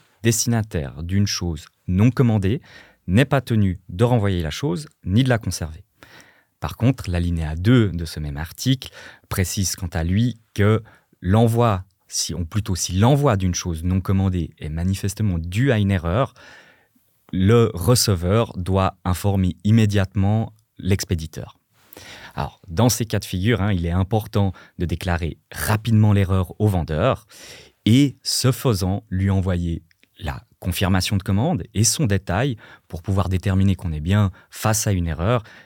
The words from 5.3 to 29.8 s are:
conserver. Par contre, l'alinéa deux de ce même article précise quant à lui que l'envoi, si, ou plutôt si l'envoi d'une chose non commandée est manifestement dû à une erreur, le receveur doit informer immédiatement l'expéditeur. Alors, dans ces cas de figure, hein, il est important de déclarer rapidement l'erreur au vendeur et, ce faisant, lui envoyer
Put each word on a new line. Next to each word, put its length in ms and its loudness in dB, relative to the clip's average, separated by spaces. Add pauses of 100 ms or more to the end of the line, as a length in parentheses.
conserver. 440 -8 (800)
Par 160 -8
contre, 320 0
l'alinéa 480 -2
deux 320 4
de 160 -6
ce 160 -10
même 160 -6
article 560 -6 (340)
précise 480 -2
quant 120 -10
à 180 -4
lui 340 0 (140)
que 280 2 (380)
l'envoi, 640 2 (240)
si, 260 -6
ou 120 -4
plutôt 300 -4
si 180 -6
l'envoi 420 4
d'une 200 0
chose 280 -6
non 160 0
commandée 600 0
est 100 -8
manifestement 720 -2
dû 340 0
à 60 2
une 120 2
erreur, 420 0 (1000)
le 400 4
receveur 840 0
doit 460 0
informer 600 0
immédiatement 920 2 (240)
l'expéditeur. 800 -4 (800)
Alors, 320 -8
dans 220 2
ces 160 -2
cas 140 -2
de 60 -8
figure, 360 0
hein, 120 0
il 120 -2
est 60 -2
important 640 0 (240)
de 80 -4
déclarer 520 -4 (140)
rapidement 600 2
l'erreur 480 0
au 60 4
vendeur 600 0 (580)
et, 360 4
ce 300 0
faisant, 580 -2
lui 220 0
envoyer 500 -2 (380)